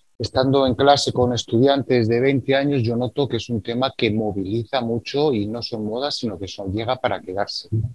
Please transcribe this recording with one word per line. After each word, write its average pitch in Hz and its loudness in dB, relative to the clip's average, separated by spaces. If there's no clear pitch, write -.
estando 135 2
en 127 2
clase 139 4
con 123 2
estudiantes 127 2
de 117 2
veinte 135 2
años, 139 2
yo 113 0
noto 123 -2
que 117 -4
es - -8
un 113 -4
tema 123 -2
que 113 2
moviliza 107 -2
mucho 135 0
y 104 -2
no 113 -8
son 110 -6
modas, 127 -4
sino 104 -6
que 95 -8
son, 98 -8
llega 117 -2
para 95 -4
quedarse. - -6